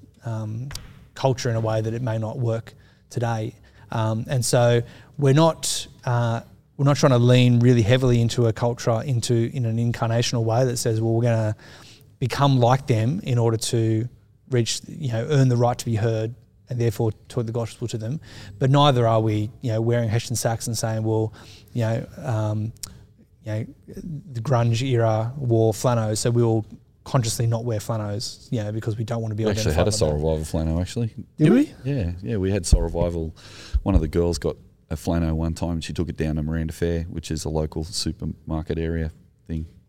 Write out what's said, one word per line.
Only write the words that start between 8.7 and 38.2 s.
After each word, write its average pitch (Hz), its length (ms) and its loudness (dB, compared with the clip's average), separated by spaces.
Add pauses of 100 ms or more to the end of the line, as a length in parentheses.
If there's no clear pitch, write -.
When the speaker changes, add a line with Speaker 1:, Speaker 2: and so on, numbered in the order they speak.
Speaker 1:
into, 120 480 0
in 127 120 -2
an 113 120 0
incarnational 117 680 0
way 113 200 2
that 123 120 -2
says, 113 240 0
"Well, 113 120 2
we're 117 100 2
gonna 113 320 2 (640)
become 135 400 2
like 123 280 4
them 117 360 2
in 123 140 -2
order 113 200 2
to 110 500 0 (420)
reach, 120 380 0
you 143 240 -6
know, 117 180 -4
earn 135 200 4
the 120 80 2
right 120 200 2
to - 80 -12
be 117 100 -2
heard 113 380 0 (360)
and 123 100 -6
therefore 117 320 0 (160)
taught 120 180 -4
the 113 60 -6
gospel 113 380 -6
to 117 100 -8
them." 113 200 -8 (380)
But 135 140 2
neither 139 360 6
are 113 140 4
we, 107 300 0 (100)
you 120 120 -4
know, 110 80 0
wearing 117 280 0
Hessian 117 260 -2
sacks 113 300 -2
and 117 100 -4
saying, 113 280 -4
"Well, 110 300 0 (400)
you 123 80 -2
know, 113 240 -2 (120)
um, 107 540 -4 (760)
you 110 60 -8
know, 110 140 -4 (680)
the 117 80 -6
grunge 117 400 2
era 113 560 2
wore 113 380 4
flannels, 110 440 0
so 120 120 0
we 120 100 2
will 113 240 2 (380)
consciously 117 420 0
not 117 180 -2
wear 117 160 -4
flannels, 107 720 -6
you 113 120 -2
know, 104 80 -6
because 107 260 -6
we 120 60 -4
don't 117 180 -4
wanna 110 140 -6
be 110 100 -2
Speaker 2:
We 104 60 2
actually 107 220 -2
had 85 140 2
a - 20 2
Speaker 1:
identified 101 100 -2
Speaker 2:
Soul 78 100 2
Speaker 1:
like 76 120 0
that." - 20 -2
Speaker 2:
Revival 78 220 0
flannel, 80 360 -2
actually. 107 320 -4 (240)
Speaker 1:
Did 156 140 4
we? 277 200 4 (120)
Speaker 2:
Yeah, 123 280 -4 (120)
yeah, 117 140 -4
we 95 120 0
had 95 160 0
Soul - 160 4
Revival. 85 540 -2 (480)
One 98 100 2
of 78 80 6
the 80 60 0
girls 85 320 0
got - 160 -4 (360)
a 82 60 -4
flannel 82 400 0
one 80 160 -2
time. 82 260 -4
She 78 140 -10
took 80 160 -4
it - 80 -10
down 78 180 -2
to 78 80 -2
Miranda 80 300 -4
Fair, 85 300 -2
which 82 280 -10
is 78 140 -6
a 85 40 -4
local 78 360 -4
supermarket 80 920 -6